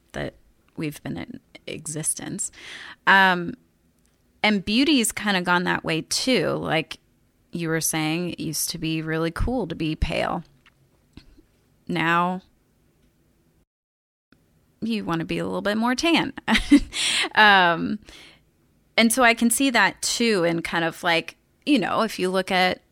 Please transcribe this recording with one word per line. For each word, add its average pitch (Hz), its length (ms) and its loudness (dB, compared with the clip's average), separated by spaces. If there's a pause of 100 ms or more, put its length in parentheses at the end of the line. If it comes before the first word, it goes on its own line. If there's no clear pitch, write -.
(120)
that - 220 -8 (420)
we've 151 260 -8
been - 140 -10
in - 240 -14 (260)
existence. 156 840 -8 (560)
Um, 180 480 4 (880)
and 208 220 0
beauty's 254 480 2
kinda 202 300 -2
gone 180 220 2
that 175 200 -2
way 165 180 -2
too. 170 520 0
Like 156 440 -4 (540)
you 170 160 -4
were 160 120 0
saying, 160 500 -2
it - 100 -10
used 160 300 -6
to 170 80 -10
be 160 240 -4
really 160 280 -2
cool 233 380 -2
to 170 60 -8
be 156 200 -4
pale. - 480 -4 (1500)
Now 175 540 0 (2500)
you 220 220 -4
wanna 165 200 -4
be 170 140 -4
a 165 60 -4
little 185 180 -4
bit 202 160 -2
more 240 160 0
tan. 311 380 2 (160)
<laughs> - 320 4 (540)
Um, 190 640 4 (1000)
and 226 160 4
so 262 100 2
I 233 120 6
can 233 160 2
see 277 200 2
that 214 320 2
too 220 420 2
in 170 180 0
kind 165 220 -2
of, 165 200 -6
like, 165 320 0 (280)
you 277 140 4
know, 170 240 0
if 220 160 -4
you 185 120 0
look 185 200 -2
at 185 400 2